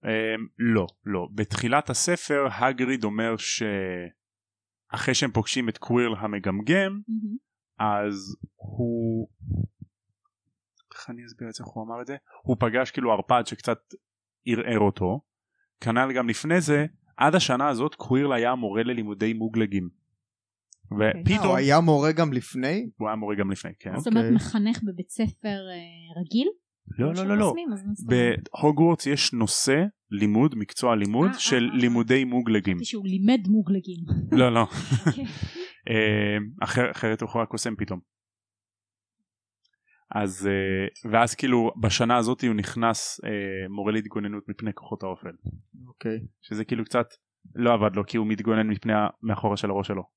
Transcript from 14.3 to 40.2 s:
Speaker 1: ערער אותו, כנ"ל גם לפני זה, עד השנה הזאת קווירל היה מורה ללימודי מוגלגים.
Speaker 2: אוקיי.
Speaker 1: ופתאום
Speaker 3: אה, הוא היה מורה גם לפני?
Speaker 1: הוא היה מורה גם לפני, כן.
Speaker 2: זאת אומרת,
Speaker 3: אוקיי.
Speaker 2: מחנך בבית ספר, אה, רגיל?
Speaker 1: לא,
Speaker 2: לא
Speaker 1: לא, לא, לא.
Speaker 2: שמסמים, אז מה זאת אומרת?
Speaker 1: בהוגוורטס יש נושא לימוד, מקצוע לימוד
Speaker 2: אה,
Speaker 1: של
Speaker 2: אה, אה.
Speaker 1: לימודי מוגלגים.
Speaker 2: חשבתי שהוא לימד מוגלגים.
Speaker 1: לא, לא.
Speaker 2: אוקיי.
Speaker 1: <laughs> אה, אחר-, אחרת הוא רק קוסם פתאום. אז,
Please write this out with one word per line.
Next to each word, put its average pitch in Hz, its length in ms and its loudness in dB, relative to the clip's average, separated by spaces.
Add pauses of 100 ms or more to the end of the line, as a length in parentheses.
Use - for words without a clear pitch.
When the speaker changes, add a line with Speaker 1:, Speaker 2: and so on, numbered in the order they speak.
Speaker 1:
ערער 117 340 0
אותו, 101 400 2 (600)
כנ"ל 123 360 2
גם 123 120 0
לפני 156 320 2
זה, 147 260 2 (300)
עד 151 180 4
השנה 139 340 2
הזאת 139 260 0
קווירל 135 380 2
היה 120 220 2
מורה 110 280 -2
ללימודי 110 500 -2
מוגלגים. 110 560 -2 (1000)
Speaker 2:
אוקיי. 104 200 2 (120)
Speaker 1:
ופתאום 202 200 4
Speaker 3:
אה, 196 40 2
הוא 185 100 4
היה 139 240 6
מורה 156 320 4
גם 160 200 0
לפני? 127 640 -4
Speaker 1:
הוא 107 120 -4
היה 110 80 -4
מורה 104 180 -4
גם 98 160 0
לפני, 90 280 -6
כן. 95 180 -8
Speaker 2:
זאת 139 100 -6
אומרת, 113 180 2
Speaker 3:
אוקיי. 113 120 4
Speaker 2:
מחנך 220 460 0
בבית 185 280 -8
ספר, - 380 -6
אה, 170 720 -12
רגיל? 226 280 0 (500)
Speaker 1:
לא, 123 80 2
Speaker 2:
לא 165 80 0
Speaker 1:
לא, 185 140 -2
לא, 202 80 2
לא. 208 120 4
Speaker 2:
שמסמים, 311 240 -4
אז 196 140 -10
מה 202 80 -6
זאת 123 180 -4
אומרת? 120 360 2 (140)
Speaker 1:
בהוגוורטס 151 440 4
יש 139 260 0
נושא 131 520 2 (260)
לימוד, 107 480 4
מקצוע 117 380 0
לימוד 107 340 2
Speaker 2:
אה, 262 80 -6
Speaker 1:
של 120 300 2
Speaker 2:
אה, - 60 -4
אה. 127 60 4
Speaker 1:
לימודי 120 440 4
מוגלגים. 113 520 2
Speaker 2:
חשבתי 85 80 -4
שהוא 202 220 -6
לימד 196 420 4
מוגלגים. 185 560 0 (280)
Speaker 1:
לא, 127 200 6
לא. 117 80 4 (460)
Speaker 2:
אוקיי. 170 180 -2 (340)
Speaker 1:
<laughs> - 320 -12
אה, 107 460 2 (260)
אחר-, 123 280 0
אחרת 110 320 -4
הוא - 120 -6
רק 117 140 -2
קוסם 113 280 -6
פתאום. 98 240 -6 (2250)
אז, 98 320 -2